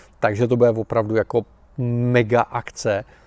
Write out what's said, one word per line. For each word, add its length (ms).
Takže 280
to 100
bude 120
opravdu 460
jako 260
mega 640
akce 600